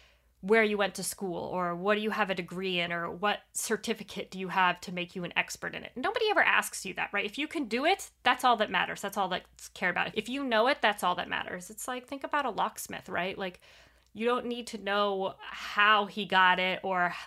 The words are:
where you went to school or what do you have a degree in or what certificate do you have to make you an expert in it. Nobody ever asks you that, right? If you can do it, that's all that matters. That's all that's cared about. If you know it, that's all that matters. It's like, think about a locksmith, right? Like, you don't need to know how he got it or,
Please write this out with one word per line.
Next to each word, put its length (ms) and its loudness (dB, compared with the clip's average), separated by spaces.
where 200 6
you 160 2
went 160 0
to 80 -8
school 380 -6
or 340 -2
what 220 2
do 40 0
you 100 -2
have 200 0
a 40 -2
degree 440 -4
in 140 0
or 180 -2
what 300 -2
certificate 800 -4
do 80 -12
you 80 -6
have 360 2
to 100 -10
make 240 -6
you 80 -4
an 120 -8
expert 380 -4
in 80 -10
it. 140 -14
Nobody 340 -2
ever 120 4
asks 440 0
you 80 -8
that, 180 -4
right? 120 0
If 140 -8
you 100 -4
can 160 -6
do 220 -2
it, 240 0
that's 220 2
all 140 6
that 120 -2
matters. 300 0
That's 160 -8
all 120 0
that's 420 -8
cared 260 -2
about. 200 -2
If 120 -4
you 160 -6
know 240 4
it, 120 2
that's 220 2
all 140 2
that 120 -6
matters. 420 -6
It's 180 -12
like, 180 -8
think 160 -10
about 240 0
a 40 -2
locksmith, 580 -4
right? 280 -4
Like, 240 -6
you 120 -6
don't 220 2
need 220 -6
to 100 -8
know 600 0
how 640 4
he 180 -4
got 340 6
it 240 2
or, 300 2